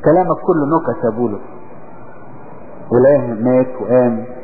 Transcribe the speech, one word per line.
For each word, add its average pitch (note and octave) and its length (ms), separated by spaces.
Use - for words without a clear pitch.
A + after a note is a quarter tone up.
كلامك E3+ 320
كله D#3+ 180
نكت B2+ 380
يا A#2 60
بولس، G#2+ 320
وإله B2+ 360
مات B2+ 260
وقام. A#2 440